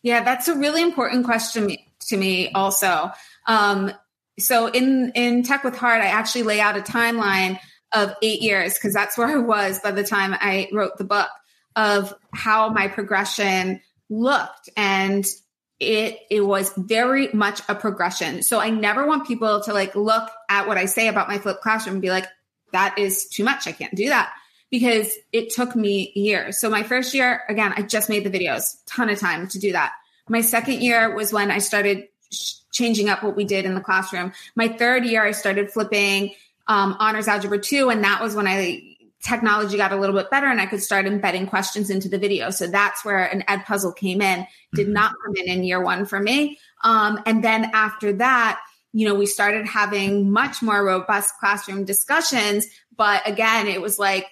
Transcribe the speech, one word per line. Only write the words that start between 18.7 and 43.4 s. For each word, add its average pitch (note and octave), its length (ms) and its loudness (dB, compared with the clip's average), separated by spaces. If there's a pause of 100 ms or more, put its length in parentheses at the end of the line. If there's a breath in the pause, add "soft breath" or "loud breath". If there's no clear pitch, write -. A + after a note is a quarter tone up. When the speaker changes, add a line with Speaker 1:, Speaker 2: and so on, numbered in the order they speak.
Speaker 1:
never A3 360 0
want D4 220 0
people G#3+ 340 0
to, G#3+ 100 -6
like, G3 220 0
look A3 340 2 (200)
at G3+ 180 2
what G3+ 120 0
I F#3 80 0
say A3 200 0
about G#3 220 0
my G3+ 100 -4
flipped G3 240 -6
classroom A3 320 -2
and F#3 80 -4
be F#3 80 0
like, F#3 160 0 (460)
"That F#3+ 260 2
is F#3+ 300 -2
too - 160 -2
much. C4 240 -2
I E3 40 -8
can't - 220 -10
do G#3 140 0
that," B3 240 2 (400 loud breath)
because A3+ 440 2 (160)
it A3+ 180 -2
took B3 260 -4
me G3+ 400 0
years. G3+ 420 0
So A3+ 100 -2
my G#3+ 140 0
first B3 320 -2
year, B3+ 340 0
again, G#3 280 0
I G#3 60 -4
just G#3+ 260 -2
made G#3 160 0
the F#3+ 120 -2
videos, D#3 380 -2 (120)
ton A#3 220 -2
of G3+ 120 -2
time F3 260 -2
to F#3+ 140 -10
do G3 100 0
that. D#3+ 220 0 (360 soft breath)
My A#3 120 2
second A#3 420 0
year A3+ 320 2
was G#3 180 -4
when G3+ 200 0
I F#3+ 60 0
started G3+ 500 0 (240)
sh-, - 220 -8 (180)
changing A3 360 2
up G3 140 0
what G#3 140 -2
we G#3 80 0
did F#3+ 220 -2
in F#3 100 -2
the F#3 40 -4
classroom. F#3+ 520 -2 (240 loud breath)
My A3+ 100 2
third A#3+ 380 2
year, A3 200 2
I G#3 60 2
started G3+ 400 -2
flipping, G3+ 640 0 (320 loud breath)
um, G3 320 2
Honors A3 300 0
Algebra G3+ 300 0
two. C4 320 2
And A3 120 2
that G3+ 180 2
was A3 140 -4
when G3+ 140 0
I, F#3+ 480 -2 (260)
technology G#3+ 540 0
got G3 160 2
a G3 40 -2
little G3 200 0
bit F#3+ 140 -2
better C#4 160 2
and A#3+ 140 2
I F#3+ 60 0
could G3 160 -4
start G3 240 0
embedding G3 400 0
questions G3 440 -2
into F#3+ 180 -2
the F#3+ 100 -2
video. F#3+ 320 0
So F3+ 160 -4
that's G3+ 380 0
where F#3+ 200 0
an F#3+ 240 -2